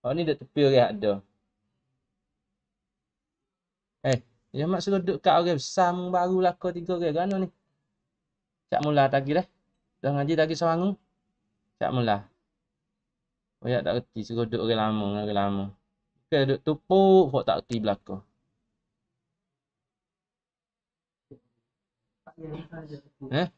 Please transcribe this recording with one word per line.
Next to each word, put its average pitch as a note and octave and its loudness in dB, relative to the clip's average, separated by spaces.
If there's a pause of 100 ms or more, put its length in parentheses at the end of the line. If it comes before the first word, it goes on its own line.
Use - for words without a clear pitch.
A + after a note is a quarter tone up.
Kalau B2+ -4
ni E3 -2
duduk D3 0
tepi - -2
orang C3+ 6
ada. G#2 0 (3000)
Eh, C3 0 (320)
dia D3 -4
maksud F#3+ 0
duduk F3 -4
kat E3+ 6
orang E3+ 0
besar, F3+ 0
mu F3+ -4
baru F3+ 2
laka F#3 0
tiga F3 -4
orang. D#3 0
Gana F#3+ -2
ni? F#3 -4 (1200)
Cak - 0
mula C#3+ 2
tagi C#3 0
dah. F3+ 0 (520)
Dah C#3 -2
ngaji C#3+ -2
tagi D#3+ 2
seorang. E3+ 0 (880)
Cak C#3 -2
mula. A2 -2 (1400)
Oh - -2
ya, B2 0
tak G#2+ -2
reti, - -12
suruh A#2 -4
duduk A2+ -4
orang A2 0
lama, G#2+ -4 (120)
orang G#2 -4
lama. G2+ -2 (640)
Okey, C#3 2
duduk C3+ -2
tupuk, F#3+ 4
kau C3 0
tak - -2
reti A#2 -4
belaka. G2 -4 (4000)
Pak D#3 -14
Eh? F3+ -2